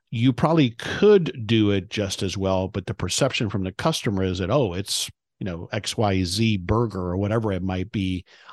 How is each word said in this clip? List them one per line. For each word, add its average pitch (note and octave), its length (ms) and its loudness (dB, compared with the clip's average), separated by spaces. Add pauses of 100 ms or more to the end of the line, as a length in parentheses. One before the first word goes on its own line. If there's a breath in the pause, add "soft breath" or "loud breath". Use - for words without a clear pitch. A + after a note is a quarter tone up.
(100)
You B2 220 2
probably D3+ 380 4
could F3 760 2
do G#2+ 240 4
it F#2+ 180 0
just G2+ 360 -4
as F#2 120 -4
well, F#2+ 300 0
but G2 200 -6
the G#2+ 80 -4
perception - 540 -2
from G2 140 -2
the F#2 100 -4
customer G#2 520 -2
is F#2 140 -2
that, F#2 120 -2
"Oh, A#2 240 2
it's, - 340 -6 (300)
you - 60 -10
know, F2 260 -8
X - 260 -6
Y F#2+ 280 2
Z G#2 340 2
burger," G2 420 0
or F2+ 160 -2
whatever G#2 360 0
it F2+ 100 -2
might F#2 300 -4
be. F#2 320 -2 (280 loud breath)